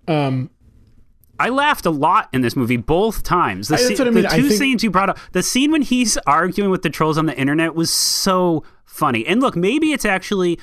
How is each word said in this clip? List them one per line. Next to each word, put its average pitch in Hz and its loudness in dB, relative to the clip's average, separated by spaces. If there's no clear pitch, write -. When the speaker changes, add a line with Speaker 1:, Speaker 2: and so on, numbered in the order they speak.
Speaker 1:
Um, 139 -2
Speaker 2:
I 180 0
laughed 277 0
a 175 2
lot 160 0
in 127 0
this 117 0
movie 123 0
both 180 0
times. 117 0
The - 2
Speaker 1:
I, - 0
that's 247 2
Speaker 2:
sce-, - -2
Speaker 1:
what 254 2
I 240 2
mean. 226 4
Speaker 2:
the - 0
Speaker 1:
I - 0
Speaker 2:
two 269 4
Speaker 1:
think 208 2
Speaker 2:
scenes 262 0
you 226 0
brought 190 2
up, 165 -6
the 180 0
scene 285 0
when 320 2
he's 247 0
arguing 180 2
with 180 -2
the 170 -2
trolls 156 0
on 160 0
the 139 -4
internet 147 0
was 165 -2
so 180 0
funny. 123 -4
And 196 0
look, 262 0
maybe 285 0
it's 254 -4
actually 185 -2